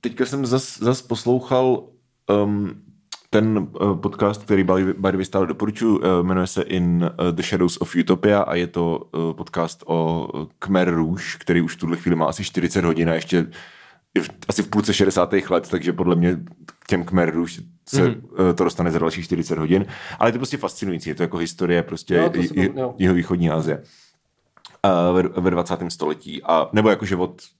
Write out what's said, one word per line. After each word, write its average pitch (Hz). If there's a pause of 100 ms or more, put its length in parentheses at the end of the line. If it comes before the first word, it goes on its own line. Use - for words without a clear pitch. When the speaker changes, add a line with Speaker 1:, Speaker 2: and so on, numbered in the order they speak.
Speaker 1:
teďka 120
jsem 139
zas, 131
zas 127
poslouchal, 127 (460)
ehm, 101 (560)
ten, 107 (140)
eh, 98
podcast, 104
který 98
by, 90 (120)
by 95
the 92
way 95
stále 95
doporučuji, 104
eh, 90
jmenuje 92
se -
In, 87 (240)
eh, 85
the 85
Shadows 90
of 85
Utopia 95
a -
je 87
to, 85
eh, 82
podcast 82
o, 82
eh, 76 (120)
Khmer 90
Rouge, 82 (160)
který 87
už 82
v -
tuhle 85
chvíli 85
má 80
asi 85
čtyřicet 87
hodin 82
a 82
ještě 82 (680)
je 92
v, - (180)
asi -
v -
půlce 104
šedesátých 92
let, 87
takže 85
podle 87
mě 87 (300)
k -
těm 90
Khmer 85
Rouge 85 (260)
se, 135
Speaker 2:
Mhm. - (280)
Speaker 1:
eh, 85
to 87
dostane 87
za 80
dalších 82
čtyřicet 82
hodin. 82 (320)
Ale 113
je 117
to 120
prostě 135
fascinující, 90
je 76
to 87
jako 87
historie 85
prostě -
Speaker 2:
Jo, 85
to 85
Speaker 1:
ji-, 87
Speaker 2:
jsem, 90
Speaker 1:
ji-, 92
Speaker 2:
jo. 127
Speaker 1:
jihovýchodní 90
Asie. 78 (1040)
Eh, 90
ve, 92 (200)
ve 92
dvacátém 87
století. 78
A, 80
nebo 107
jakože 95
od 87 (180)